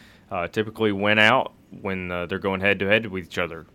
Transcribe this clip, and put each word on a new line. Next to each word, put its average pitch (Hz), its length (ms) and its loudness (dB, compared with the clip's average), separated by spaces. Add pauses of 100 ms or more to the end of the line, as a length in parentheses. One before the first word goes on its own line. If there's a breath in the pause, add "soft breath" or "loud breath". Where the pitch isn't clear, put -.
(320 loud breath)
uh, 87 160 -4
typically 110 420 0
win 104 300 2
out 113 320 4 (280)
when, 92 300 -6
uh, 87 160 -4
they're 92 140 -4
going 95 200 -2
head 98 200 2
to 98 80 -2
head 113 180 2
with 92 180 -8
each - 140 -10
other. 82 360 -6